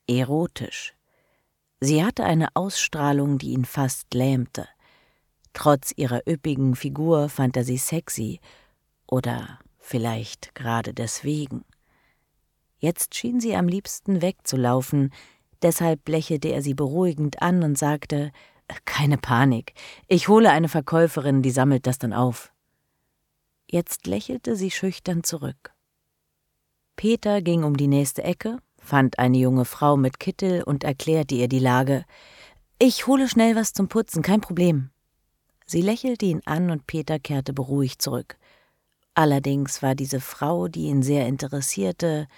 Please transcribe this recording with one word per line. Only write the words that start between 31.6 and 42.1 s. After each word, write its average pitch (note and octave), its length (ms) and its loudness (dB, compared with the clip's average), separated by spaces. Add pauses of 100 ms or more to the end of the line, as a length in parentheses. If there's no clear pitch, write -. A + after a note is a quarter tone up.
„Ich - 280 4
hole C4+ 220 2
schnell A3+ 260 4
was A3 200 -2
zum F#3+ 140 0
Putzen, - 340 -2
kein G3+ 180 2
Problem.“ D#3+ 500 2 (760)
Sie E3+ 160 0
lächelte A3+ 440 0
ihn E3 200 0
an E3+ 240 0
und D#3 160 -4
Peter D#3 320 -4
kehrte C#3+ 340 -4
beruhigt C#3 500 -2
zurück. B2+ 340 -4 (800)
Allerdings C#3 680 2
war C3+ 120 2
diese C3+ 260 -4
Frau, E3+ 460 -4
die E3 200 -6
ihn C#3 160 2
sehr C#3 260 2
interessierte, D3+ 1000 -4 (120)